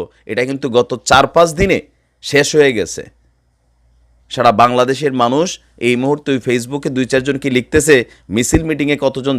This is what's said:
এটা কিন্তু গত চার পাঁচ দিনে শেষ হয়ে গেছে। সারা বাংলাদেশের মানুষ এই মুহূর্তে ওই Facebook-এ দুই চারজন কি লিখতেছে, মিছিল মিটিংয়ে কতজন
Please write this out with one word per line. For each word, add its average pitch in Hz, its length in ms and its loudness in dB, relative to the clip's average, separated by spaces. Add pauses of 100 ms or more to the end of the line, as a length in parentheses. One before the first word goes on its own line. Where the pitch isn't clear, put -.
(260)
এটা 110 220 -4
কিন্তু 139 180 -6 (120)
গত - 120 0 (140)
চার 135 200 4 (100)
পাঁচ 170 140 4 (120)
দিনে 185 180 2 (460)
শেষ 143 320 0
হয়ে 139 220 4
গেছে। - 240 -6 (1300)
সারা 120 200 2 (120)
বাংলাদেশের 123 500 2 (100)
মানুষ 139 260 0 (300)
এই 123 240 0
মুহূর্তে 143 320 -2
ওই 127 120 -2
Facebook-এ 127 500 -4
দুই 127 160 0
চারজন 135 300 -2
কি 139 80 -4
লিখতেছে, 143 460 2 (380)
মিছিল 123 340 0
মিটিংয়ে 147 320 -2
কতজন 135 380 -2